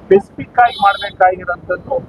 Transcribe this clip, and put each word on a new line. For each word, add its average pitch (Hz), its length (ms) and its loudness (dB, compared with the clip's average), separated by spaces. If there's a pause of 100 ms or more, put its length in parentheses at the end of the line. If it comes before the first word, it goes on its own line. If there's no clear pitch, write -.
ಸ್ಪೆಸಿಫಿಕ್ - 600 -2
ಆಗಿ 233 200 -2
ಮಾಡ್ಬೇಕಾಗಿರೋಂಥದ್ದು 185 1120 -2 (120)